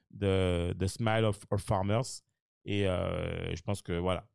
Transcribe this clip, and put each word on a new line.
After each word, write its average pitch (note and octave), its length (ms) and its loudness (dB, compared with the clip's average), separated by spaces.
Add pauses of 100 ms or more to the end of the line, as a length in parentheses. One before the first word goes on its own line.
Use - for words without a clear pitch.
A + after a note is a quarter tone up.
(100)
de, F#2 640 2
de F#2+ 160 -2
Smile A2 360 2
of, G#2+ 140 2 (140)
of G#2 100 0
Farmers. G2+ 400 2 (640)
Et, G2+ 240 0
euh, F2 680 -2
je E2+ 80 -8
pense G2+ 180 -4
que, - 120 -8
voilà, F2 420 0